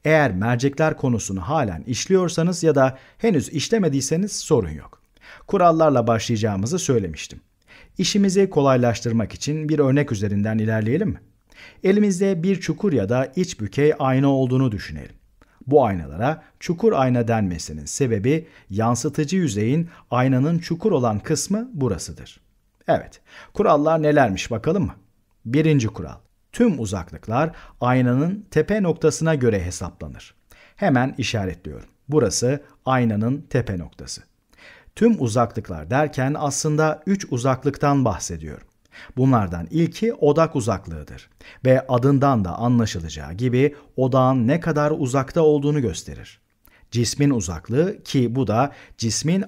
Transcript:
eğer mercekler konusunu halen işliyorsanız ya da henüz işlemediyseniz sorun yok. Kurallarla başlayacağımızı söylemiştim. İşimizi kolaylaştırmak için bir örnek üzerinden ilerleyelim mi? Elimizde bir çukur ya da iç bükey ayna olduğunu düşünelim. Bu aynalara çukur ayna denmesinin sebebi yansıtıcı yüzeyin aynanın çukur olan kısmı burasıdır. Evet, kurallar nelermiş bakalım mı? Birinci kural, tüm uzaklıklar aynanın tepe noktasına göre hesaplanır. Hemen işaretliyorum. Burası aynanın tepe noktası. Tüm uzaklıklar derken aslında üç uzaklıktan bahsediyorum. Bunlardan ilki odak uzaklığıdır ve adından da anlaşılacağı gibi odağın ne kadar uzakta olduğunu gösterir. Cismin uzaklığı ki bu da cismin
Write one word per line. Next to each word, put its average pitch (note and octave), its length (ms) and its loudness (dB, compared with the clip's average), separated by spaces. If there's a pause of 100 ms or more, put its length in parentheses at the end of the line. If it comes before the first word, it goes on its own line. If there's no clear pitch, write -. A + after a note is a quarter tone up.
eğer D3+ 280 2
mercekler B2 640 0
konusunu G2+ 440 -2
halen G2 420 -4
işliyorsanız E3+ 800 0
ya D#3 120 6
da C3 240 2 (200)
henüz F3 300 2
işlemediyseniz D#3+ 840 -2
sorun G#2+ 380 0
yok. - 320 -16 (440)
Kurallarla D#3+ 600 4
başlayacağımızı A2 720 0
söylemiştim. G#2 640 -4 (580)
İşimizi G3 520 2
kolaylaştırmak A#2+ 840 2
için D3+ 360 -6
bir D3+ 100 0
örnek C#3+ 340 2
üzerinden G#2 460 -2
ilerleyelim A2 500 0
mi? E2+ 120 -6 (640)
Elimizde G3 580 2
bir F#3 180 0
çukur E3 320 -2
ya G2+ 160 0
da B2+ 280 0
iç - 240 -4
bükey C3+ 380 2
ayna C3+ 300 2
olduğunu C3 440 2
düşünelim. D#2 420 -10 (520)
Bu C3+ 180 4
aynalara G2 580 -2 (180)
çukur G3 320 0
ayna B2 360 2
denmesinin F2 560 -4
sebebi C3 600 -2 (240)
yansıtıcı B2 640 -2
yüzeyin C#3+ 520 0 (220)
aynanın C3 480 2
çukur E3+ 340 -2
olan A#2+ 260 0
kısmı G#3 540 -4
burasıdır. G2 680 -6 (480)
Evet, - 320 -4 (340)
kurallar D#3+ 480 2
nelermiş C#3 480 2
bakalım C#3+ 340 -2
mı? F2+ 100 -6 (500)
Birinci C#3 440 2
kural, D2+ 300 -12 (340)
tüm G#3+ 280 2
uzaklıklar D#3 680 -4 (300)
aynanın B2+ 680 0
tepe G3 320 0
noktasına D#3+ 520 0
göre A2+ 300 0
hesaplanır. E2+ 720 -12 (420)
Hemen C3+ 420 2
işaretliyorum. F#2 720 -6 (200)
Burası C#3 540 0 (220)
aynanın B2 640 0
tepe A2+ 280 -2
noktası. - 440 -14 (760)
Tüm G#3+ 260 4
uzaklıklar G#2+ 680 -2
derken C#3 480 -2
aslında D3+ 680 -2
üç G3 240 -2
uzaklıktan C3+ 720 0
bahsediyorum. E2 640 -6 (500)
Bunlardan G#2+ 540 2
ilki E3+ 440 0
odak D#3 420 2
uzaklığıdır F2+ 760 -6 (340)
ve B2+ 240 4
adından B2+ 560 2
da F2 140 -6
anlaşılacağı F2+ 760 -2
gibi B2+ 420 0 (220)
odağın B2+ 500 2
ne D3+ 140 2
kadar D3+ 300 0
uzakta C#3 520 -2
olduğunu D3 380 2
gösterir. - 600 -8 (500)
Cismin C3 400 0
uzaklığı B2+ 720 -2
ki A#2+ 320 0
bu C3 120 -2
da A2 260 0 (260)
cismin D#3 500 -2